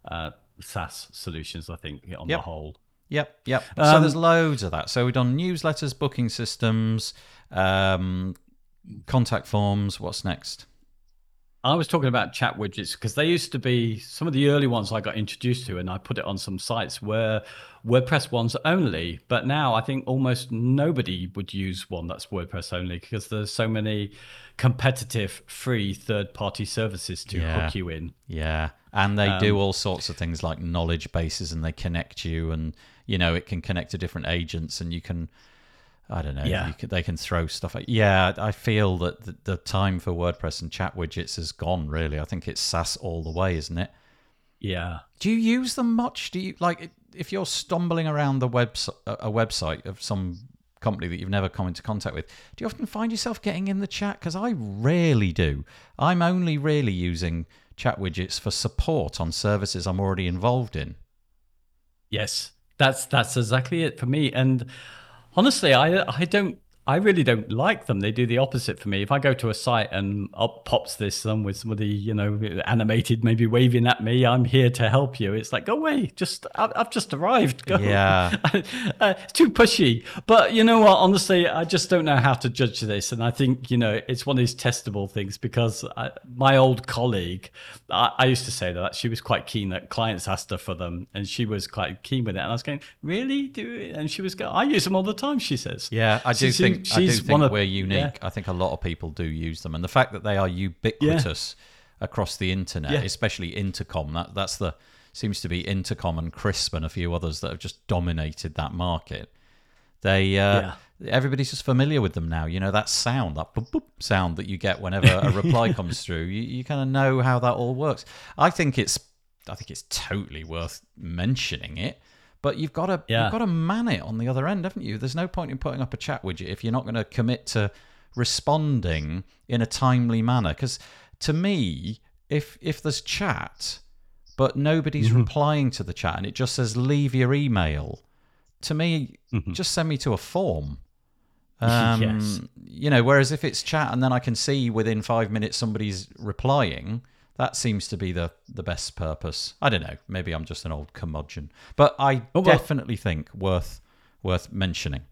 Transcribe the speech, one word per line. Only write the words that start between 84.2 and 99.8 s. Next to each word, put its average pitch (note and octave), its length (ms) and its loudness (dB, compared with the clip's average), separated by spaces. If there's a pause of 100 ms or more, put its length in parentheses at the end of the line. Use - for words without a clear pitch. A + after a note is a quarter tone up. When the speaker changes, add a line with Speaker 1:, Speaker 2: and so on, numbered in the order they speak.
Speaker 1:
one C#3 100 2
of - 40 4
these A#2+ 140 2
testable G#2 560 -4
things G2+ 280 -6
because A#2 460 -2 (120)
I, A#2+ 140 -6 (240)
my C3+ 240 6
old C3 280 6
colleague, F#2+ 640 -2 (400)
I, A#2 280 2
I C3 80 6
used B2+ 200 2
to - 40 -8
say F2+ 220 -4
that F2 220 -4
she - 140 -4
was A2+ 140 -4
quite - 240 0
keen G2+ 240 -4
that F#2 200 -6
clients A2+ 380 -2
asked - 220 -4
her G2 80 -4
for - 160 -8
them, F2 400 -8
and G2 140 -6
she A#2 180 -4
was G#2 200 -4
quite F#2 360 -6
keen B2+ 220 -2
with G2 120 -4
it. F#2 40 -4
And D2 80 -4
I A2+ 40 -2
was A#2+ 120 -4
going, C#3+ 160 -6 (220)
"Really? C4 460 -2
Do A#3 280 -10
it?" F#3 200 -10
And D3+ 140 -4
she - 120 -6
was F#3 120 -4
going, C3+ 180 -6
"I G3 120 2
use C#4+ 200 2
them F#3+ 120 2
all F#3+ 80 2
the G#3 100 -2
time," C#4 240 -2
she - 180 -2
says. - 360 -8
Speaker 2:
Yeah, A2 320 4
I B2 80 2
do C3 140 2
Speaker 1:
She's, B2 120 2
Speaker 2:
think, F#3 180 6
I - 40 -8
do - 260 2
Speaker 1:
she's A#2 140 4
Speaker 2:
think C3 100 -4
Speaker 1:
one D3 120 8
of, C3 100 6
Speaker 2:
we're G#2 100 2
unique. F#2+ 360 0 (220)
Speaker 1:
yeah. F#2+ 60 -8
Speaker 2:
I - 40 -2
think G2 180 -8
a F#2+ 40 -2
lot F2+ 200 0
of E2 100 -6
people E2 280 -4
do E2+ 140 -6
use D#2+ 380 -4
them. D#2 120 -8
And E2+ 80 -4